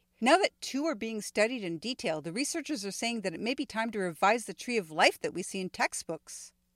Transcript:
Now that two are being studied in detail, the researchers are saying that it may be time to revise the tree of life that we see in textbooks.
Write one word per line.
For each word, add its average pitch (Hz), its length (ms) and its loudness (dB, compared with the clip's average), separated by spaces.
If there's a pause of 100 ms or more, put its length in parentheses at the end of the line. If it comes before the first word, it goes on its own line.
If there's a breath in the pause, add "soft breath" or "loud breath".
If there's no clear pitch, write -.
(180)
Now 277 200 8
that - 240 0
two 277 240 -2
are 311 80 0
being 220 260 -6
studied 220 420 0
in 170 140 -2
detail, 170 460 -4
the 160 100 -6
researchers 269 540 -4
are 196 40 -4
saying 233 300 -4
that 185 140 -4
it 156 60 -8
may 233 140 -2
be 269 120 -4
time 226 240 -2
to 214 80 -4
revise 196 480 2
the 185 80 -8
tree 240 240 -2
of 160 120 -4
life 185 300 6
that - 140 -2
we 175 80 -4
see - 180 -6
in 185 80 -2
textbooks. - 840 -4 (240)